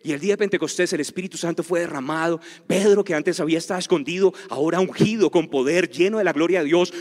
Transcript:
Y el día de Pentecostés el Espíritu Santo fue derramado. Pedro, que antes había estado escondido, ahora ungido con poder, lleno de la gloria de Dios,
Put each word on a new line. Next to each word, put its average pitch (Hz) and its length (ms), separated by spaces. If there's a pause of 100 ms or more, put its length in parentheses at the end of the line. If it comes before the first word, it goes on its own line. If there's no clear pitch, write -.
Y 151 100
el 143 60
día 196 140
de 202 40
Pentecostés 180 560
el 160 60
Espíritu 185 380
Santo 170 240
fue 170 200
derramado. 160 600 (240)
Pedro, 202 380
que 175 100
antes 156 260
había 160 200
estado 185 200
escondido, 175 540 (160)
ahora 160 300
ungido 190 500
con 165 180
poder, 156 440
lleno 190 260
de 208 60
la 165 100
gloria 170 280
de 147 40
Dios, 175 360